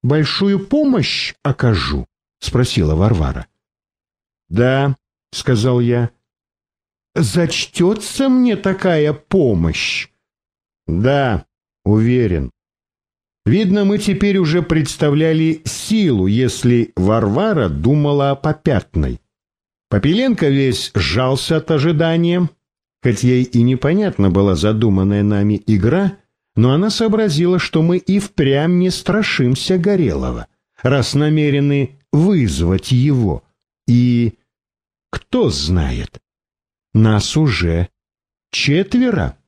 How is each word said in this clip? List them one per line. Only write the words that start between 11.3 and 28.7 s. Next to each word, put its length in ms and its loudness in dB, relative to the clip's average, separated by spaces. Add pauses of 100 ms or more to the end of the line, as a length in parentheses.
уверен». 680 0 (920)
Видно, 380 2
мы 140 0
теперь 400 0
уже 240 0
представляли 1040 0
силу, 600 0
если 680 0
Варвара 720 0
думала 640 0
о 40 -2
попятной. 840 -4 (680)
Попеленко 600 0
весь 440 0
сжался 640 -2
от 140 -4
ожидания, 800 0 (520)
хоть 220 0
ей 200 2
и 200 0
непонятна 680 0
была 260 2
задуманная 680 0
нами 420 0
игра, 520 0 (380)
но 180 4
она 160 0
сообразила, 680 0
что 220 -2
мы 160 2
и 220 0
впрямь 580 0